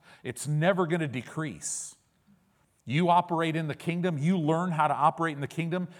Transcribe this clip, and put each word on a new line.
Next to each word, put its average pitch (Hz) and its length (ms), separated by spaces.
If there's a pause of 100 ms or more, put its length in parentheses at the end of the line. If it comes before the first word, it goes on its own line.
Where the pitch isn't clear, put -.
(220)
It's 127 240
never 165 400
gonna 160 220
decrease. 123 880 (880)
You 170 260
operate 170 460
in 160 100
the 143 80
kingdom, 170 420
you 170 220
learn 165 320
how 156 180
to 143 60
operate 156 400
in 143 60
the 139 60
kingdom, 170 420 (120)